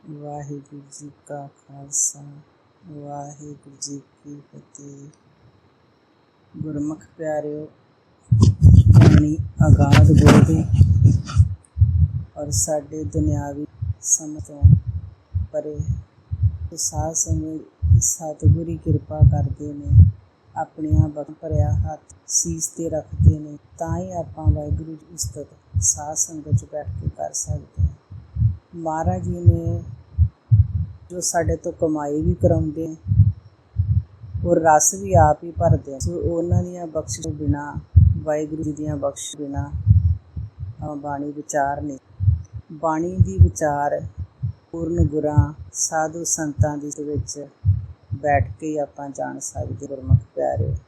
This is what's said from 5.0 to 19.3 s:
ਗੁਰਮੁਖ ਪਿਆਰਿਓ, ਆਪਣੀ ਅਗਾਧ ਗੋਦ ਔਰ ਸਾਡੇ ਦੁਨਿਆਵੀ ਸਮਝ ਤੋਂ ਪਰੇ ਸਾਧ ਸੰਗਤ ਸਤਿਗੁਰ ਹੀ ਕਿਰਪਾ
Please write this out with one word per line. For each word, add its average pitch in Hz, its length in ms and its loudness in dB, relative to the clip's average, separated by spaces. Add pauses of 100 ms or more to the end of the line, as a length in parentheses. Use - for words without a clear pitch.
ਗੁਰਮੁਖ 151 360 -8 (200)
ਪਿਆਰਿਓ, 151 500 -6 (1300)
ਆਪਣੀ 151 400 8
ਅਗਾਧ - 760 6
ਗੋਦ 151 400 8 (1900)
ਔਰ 147 140 -8
ਸਾਡੇ 151 540 -4
ਦੁਨਿਆਵੀ 151 600 -4 (340)
ਸਮਝ 302 440 -6
ਤੋਂ 294 180 -10 (920)
ਪਰੇ 151 260 -8 (1000)
ਸਾਧ 160 360 -6
ਸੰਗਤ 156 880 0
ਸਤਿਗੁਰ 156 680 -2
ਹੀ 165 80 -6
ਕਿਰਪਾ 151 440 -4 (100)